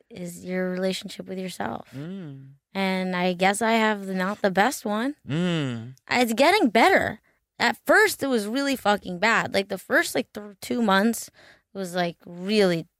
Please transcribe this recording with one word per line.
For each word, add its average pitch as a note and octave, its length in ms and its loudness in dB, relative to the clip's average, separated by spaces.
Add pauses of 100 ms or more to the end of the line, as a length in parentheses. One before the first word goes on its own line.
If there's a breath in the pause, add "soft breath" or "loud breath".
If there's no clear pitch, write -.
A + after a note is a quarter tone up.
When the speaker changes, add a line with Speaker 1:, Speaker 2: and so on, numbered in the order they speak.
Speaker 1:
is F3 360 -14
your F#3 240 -4
relationship F#3 580 -6
with F#3 100 -10
yourself. F#3+ 580 -8
Speaker 2:
Mm. C#3+ 560 -14 (220)
Speaker 1:
And F#3 420 -2
I F3+ 180 0
guess F#3+ 280 0
I A3+ 120 2
have G#3+ 320 0
the, F#3+ 80 -6
not F#3+ 280 -4
the G3 100 2
best G3+ 340 0
one. A3+ 300 -4 (120)
Speaker 2:
Mm. C3+ 680 -2 (140)
Speaker 1:
It's A#3 240 2
getting D#4 360 4
better. A#3 500 4 (400)
At A#3+ 260 0
first, F#4 380 4
it C#4 40 -2
was A3+ 200 0
really C4+ 280 -2
fucking F#3+ 440 -2
bad. G3+ 340 2
Like, G3 160 0
the G3 80 -6
first, D#4 380 0
like, B3 180 -4
th-, G#3 280 -14
two B3 200 -2
months G#3 480 2 (440 soft breath)
was, F3+ 220 -8
like, F3 300 -2
really, F3+ 600 2 (140)